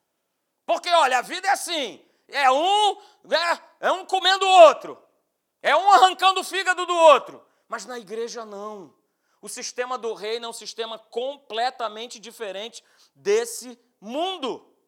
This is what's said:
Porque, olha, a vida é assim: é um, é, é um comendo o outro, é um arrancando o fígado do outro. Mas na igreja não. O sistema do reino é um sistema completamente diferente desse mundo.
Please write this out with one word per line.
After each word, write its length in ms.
Porque, 240
olha, 300
a 60
vida 240
é 40
assim: 540
é 240
um, 500
é, 560
é 40
um 140
comendo 400
o 60
outro, 360
é 160
um 160
arrancando 500
o 20
fígado 420
do 100
outro. 480
Mas 200
na 100
igreja 480
não. 480
O 80
sistema 480
do 160
reino 320
é 40
um 40
sistema 460
completamente 1200
diferente 640
desse 600
mundo. 720